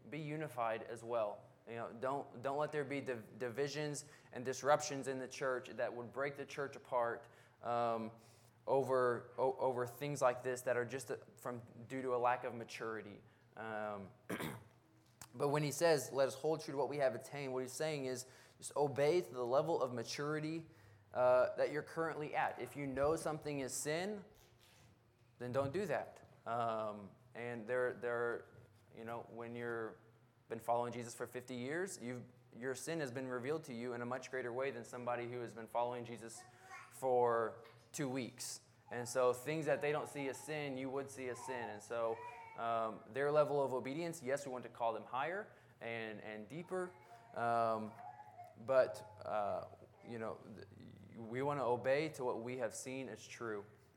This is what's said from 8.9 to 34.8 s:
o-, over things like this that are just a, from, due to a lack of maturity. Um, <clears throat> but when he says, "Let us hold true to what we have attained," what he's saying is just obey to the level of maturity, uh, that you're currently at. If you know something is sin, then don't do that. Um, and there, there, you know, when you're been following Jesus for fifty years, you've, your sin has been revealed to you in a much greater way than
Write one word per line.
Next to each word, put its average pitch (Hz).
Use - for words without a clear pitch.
o-, 131
over 123
things 143
like 123
this 127
that 123
are 120
just 127
a, -
from, 123
due 131
to 127
a -
lack 123
of 120
maturity. 110
Um, 107
<clears throat> -
but 139
when 147
he 143
says, 156
"Let 131
us 110
hold 156
true 147
to 139
what 127
we 143
have 131
attained," 139
what 127
he's 123
saying 156
is 123
just -
obey 143
to 175
the 127
level 143
of 123
maturity, 151
uh, 127
that 135
you're 147
currently 151
at. 151
If 123
you 143
know 139
something 151
is 127
sin, 185
then 123
don't 135
do 196
that. 123
Um, 110
and 120
there, 123
there, 120
you 113
know, 113
when 117
you're 117
been 117
following 120
Jesus 117
for 123
fifty 127
years, 151
you've, 123
your 123
sin 160
has 139
been 131
revealed 131
to 135
you 120
in 120
a 120
much 127
greater 123
way 131
than 117